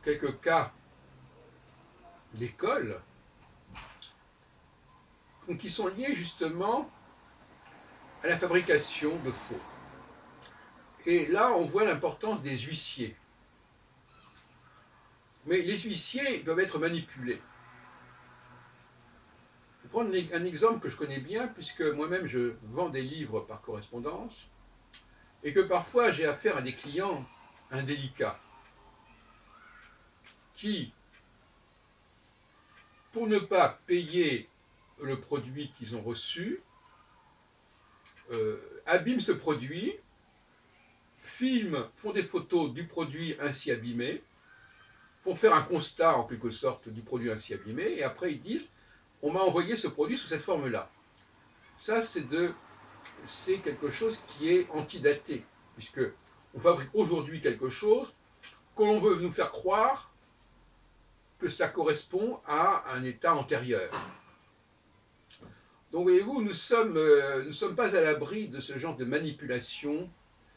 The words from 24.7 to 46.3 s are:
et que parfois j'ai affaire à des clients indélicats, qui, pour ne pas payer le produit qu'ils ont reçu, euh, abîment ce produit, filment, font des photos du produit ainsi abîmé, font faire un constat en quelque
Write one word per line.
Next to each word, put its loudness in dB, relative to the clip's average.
et -4
que 6
parfois 4
j'ai 0
affaire 0
à -2
des -4
clients -4
indélicats, -4
qui, -4
pour -2
ne 6
pas 4
payer 2
le -4
produit -6
qu'ils -10
ont -8
reçu, -6
euh, 0
abîment 2
ce 2
produit, -4
filment, -2
font -6
des 2
photos 0
du -8
produit -6
ainsi -4
abîmé, -4
font -2
faire 8
un 6
constat 4
en 0
quelque -6